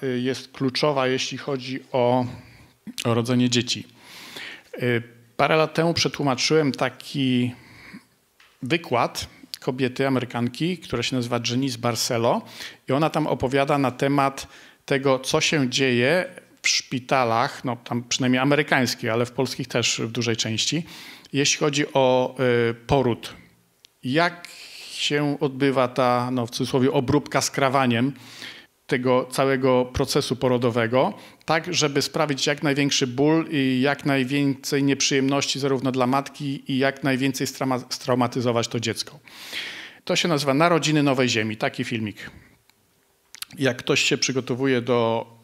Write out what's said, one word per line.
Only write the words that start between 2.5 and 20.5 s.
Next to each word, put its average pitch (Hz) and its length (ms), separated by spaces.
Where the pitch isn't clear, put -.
o 120 80
rodzenie 123 360
dzieci. 120 380
Y, 120 200
parę 151 180
lat 156 180
temu 165 200
przetłumaczyłem 143 800
taki 127 800
wykład 135 640
kobiety, 131 480
Amerykanki, 123 680
która 120 260
się 131 120
nazywa 120 240
Janice 123 280
Barcelo 120 640
i - 20
ona 147 180
tam 151 180
opowiada 139 500
na 135 140
temat 139 560
tego, 135 340
co 147 220
się 139 280
dzieje 135 560
w - 80
szpitalach, 123 960
no 123 100
tam 120 280
przynajmniej 127 380
amerykańskich, 143 680
ale 117 160
w 120 60
polskich 131 360
też - 340
w 117 100
dużej 117 260
części, 117 460